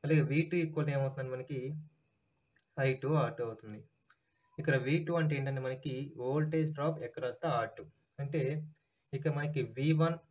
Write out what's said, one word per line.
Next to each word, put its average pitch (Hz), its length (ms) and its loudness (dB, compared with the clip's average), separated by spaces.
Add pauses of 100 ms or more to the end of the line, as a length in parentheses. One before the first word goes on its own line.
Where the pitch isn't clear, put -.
అలాగే 151 260 6
వి 147 100 4 (100)
two 180 140 0
equal 151 320 -2
ఏమవుతుందంటే 135 400 -2
మనకి 131 240 -6 (1300)
ఐ 131 40 6 (140)
టూ 147 80 2 (100)
ఆర్ - 160 0
టూ 120 120 -2
అవుతుంది. 107 300 -12 (800)
ఇక్కడ 147 160 2 (120)
వి 156 80 4 (100)
టూ 170 160 0
అంటే 151 180 2
ఏంటంటే 135 280 -2
మనకి 131 260 -4 (300)
voltage 156 560 2
drop 156 160 0 (120)
across 123 360 -6
the 131 160 0
R 110 180 -4
two. 104 80 -14 (380)
అంటే 143 180 -2 (720)
ఇక్కడ 139 260 -2
మనకి 143 240 -2 (160)
వి 143 100 2 (140)
వన్ 165 160 2 (120)